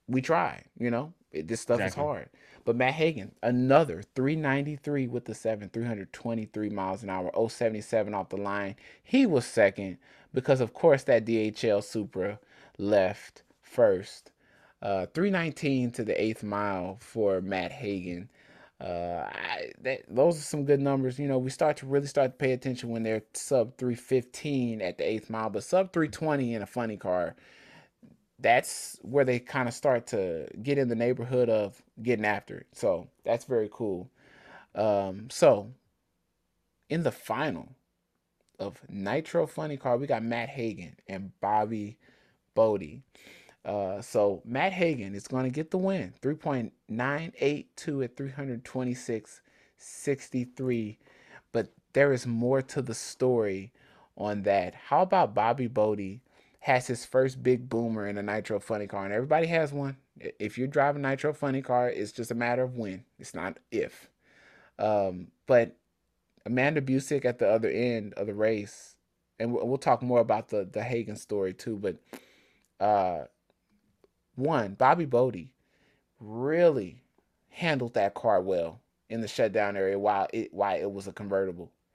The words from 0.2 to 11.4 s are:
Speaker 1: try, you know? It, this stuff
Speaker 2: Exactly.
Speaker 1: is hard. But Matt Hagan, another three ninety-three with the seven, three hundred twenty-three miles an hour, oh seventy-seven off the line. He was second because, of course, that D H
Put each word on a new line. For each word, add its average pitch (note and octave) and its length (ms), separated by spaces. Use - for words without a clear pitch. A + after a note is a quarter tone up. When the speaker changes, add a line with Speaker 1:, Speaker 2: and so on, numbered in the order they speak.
Speaker 1:
try, D#3+ 420
you A#2+ 100
know? C#3 240
It, D#2 160
this A2+ 140
stuff A#2+ 200
Speaker 2:
Exactly. F#2+ 200
Speaker 1:
is D3 40
hard. A#2+ 240
But A#2 140
Matt B2+ 160
Hagan, D3+ 400
another B2 600
three C3+ 200
ninety-three C#3+ 720
with A#2+ 180
the A2 100
seven, G#2 340
three A#2 160
hundred G2+ 280
twenty-three G#2+ 560
miles G2 340
an G2 60
hour, F#2 240
oh A2+ 160
seventy-seven G#2+ 640
off G2 160
the F#2+ 80
line. G2+ 380
He C4+ 220
was C#3+ 200
second G2 520
because, C3 280
of A2 120
course, C#3+ 300
that A#2 220
D A2+ 140
H G#2+ 260